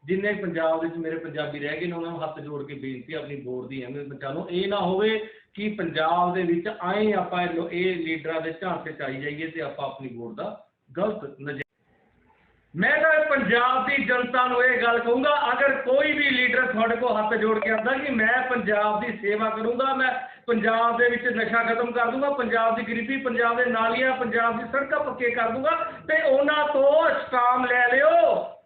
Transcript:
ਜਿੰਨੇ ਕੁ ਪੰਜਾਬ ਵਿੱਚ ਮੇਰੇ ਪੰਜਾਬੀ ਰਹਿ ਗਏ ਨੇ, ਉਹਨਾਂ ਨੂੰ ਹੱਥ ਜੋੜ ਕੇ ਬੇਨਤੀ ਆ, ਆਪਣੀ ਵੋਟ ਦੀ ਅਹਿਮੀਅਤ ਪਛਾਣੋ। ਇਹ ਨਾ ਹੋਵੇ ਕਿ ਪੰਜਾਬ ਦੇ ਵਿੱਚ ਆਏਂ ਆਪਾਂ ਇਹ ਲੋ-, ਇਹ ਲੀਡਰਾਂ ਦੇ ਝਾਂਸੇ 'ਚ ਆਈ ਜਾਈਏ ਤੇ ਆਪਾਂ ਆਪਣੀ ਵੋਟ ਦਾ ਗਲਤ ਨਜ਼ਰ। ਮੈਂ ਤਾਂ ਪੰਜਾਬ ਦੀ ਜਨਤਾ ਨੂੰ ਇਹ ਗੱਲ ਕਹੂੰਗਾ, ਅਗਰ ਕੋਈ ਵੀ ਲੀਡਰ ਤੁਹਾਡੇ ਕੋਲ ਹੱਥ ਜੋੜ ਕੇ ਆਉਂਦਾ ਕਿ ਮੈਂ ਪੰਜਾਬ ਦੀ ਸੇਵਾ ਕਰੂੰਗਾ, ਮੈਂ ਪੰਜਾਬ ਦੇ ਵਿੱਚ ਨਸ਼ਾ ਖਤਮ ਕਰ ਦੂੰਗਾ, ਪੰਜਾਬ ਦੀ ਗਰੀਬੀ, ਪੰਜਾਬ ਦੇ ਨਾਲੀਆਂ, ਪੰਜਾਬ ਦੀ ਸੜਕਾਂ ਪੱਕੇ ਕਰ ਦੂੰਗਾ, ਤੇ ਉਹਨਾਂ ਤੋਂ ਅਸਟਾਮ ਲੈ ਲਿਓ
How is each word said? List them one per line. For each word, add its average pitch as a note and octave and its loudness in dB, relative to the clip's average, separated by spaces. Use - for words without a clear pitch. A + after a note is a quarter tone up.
ਜਿੰਨੇ G3 0
ਕੁ F#3+ -6
ਪੰਜਾਬ E3 0
ਵਿੱਚ E3 -4
ਮੇਰੇ D#3+ -6
ਪੰਜਾਬੀ D3 -6
ਰਹਿ D3+ -6
ਗਏ F3+ -4
ਨੇ, F3 -4
ਉਹਨਾਂ E3+ -6
ਨੂੰ D#3+ -6
ਹੱਥ D#3 -8
ਜੋੜ D3 -10
ਕੇ C#3 -12
ਬੇਨਤੀ C3 -10
ਆ, D3+ -6
ਆਪਣੀ C#3+ -10
ਵੋਟ B2 -10
ਦੀ C3+ -10
ਅਹਿਮੀਅਤ C#3 -10
ਪਛਾਣੋ। C#3+ -8
ਇਹ F#3 -2
ਨਾ G3+ 0
ਹੋਵੇ G#3+ 0
ਕਿ G#3 -4
ਪੰਜਾਬ F3 0
ਦੇ F#3 0
ਵਿੱਚ E3+ 0
ਆਏਂ G#3 2
ਆਪਾਂ F3+ 0
ਇਹ F3 -2
ਲੋ-, E3 -4
ਇਹ F3+ 0
ਲੀਡਰਾਂ D#3+ -4
ਦੇ D#3+ -6
ਝਾਂਸੇ E3 -6
'ਚ - -10
ਆਈ C3+ -6
ਜਾਈਏ D3 -6
ਤੇ D#3+ -8
ਆਪਾਂ C#3+ -6
ਆਪਣੀ C3+ -10
ਵੋਟ A2+ -12
ਦਾ G3 -10
ਗਲਤ G#3 -4
ਨਜ਼ਰ। C#3 -10
ਮੈਂ C#4 2
ਤਾਂ D4+ 4
ਪੰਜਾਬ B3 2
ਦੀ C#4 0
ਜਨਤਾ B3 0
ਨੂੰ B3 2
ਇਹ B3 4
ਗੱਲ A#3 4
ਕਹੂੰਗਾ, C4 2
ਅਗਰ C4+ 4
ਕੋਈ C#4 2
ਵੀ C#4+ 2
ਲੀਡਰ B3 2
ਤੁਹਾਡੇ A3+ 2
ਕੋਲ A3+ 0
ਹੱਥ G#3+ 0
ਜੋੜ G#3+ 2
ਕੇ A3+ -2
ਆਉਂਦਾ A3 0
ਕਿ C#4 -2
ਮੈਂ A#3 2
ਪੰਜਾਬ G#3 0
ਦੀ A#3 -6
ਸੇਵਾ G#3+ 0
ਕਰੂੰਗਾ, A#3+ -2
ਮੈਂ B3+ 0
ਪੰਜਾਬ A3+ 2
ਦੇ A#3+ 4
ਵਿੱਚ A#3 0
ਨਸ਼ਾ A3+ 0
ਖਤਮ A#3 0
ਕਰ A#3 2
ਦੂੰਗਾ, C4+ 0
ਪੰਜਾਬ A3+ 2
ਦੀ A3+ -4
ਗਰੀਬੀ, A#3 -4
ਪੰਜਾਬ A#3+ 0
ਦੇ B3+ 2
ਨਾਲੀਆਂ, A#3+ 2
ਪੰਜਾਬ A#3 0
ਦੀ - -6
ਸੜਕਾਂ C#4 0
ਪੱਕੇ B3+ -2
ਕਰ A#3 0
ਦੂੰਗਾ, C#4+ -2
ਤੇ D#4+ 2
ਉਹਨਾਂ D4 4
ਤੋਂ D4 6
ਅਸਟਾਮ B3+ 2
ਲੈ B3 4
ਲਿਓ D4+ 4